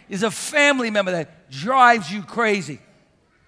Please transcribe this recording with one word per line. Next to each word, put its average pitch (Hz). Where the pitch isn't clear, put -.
is 190
a 220
family 277
member 196
that -
drives 220
you 208
crazy. 202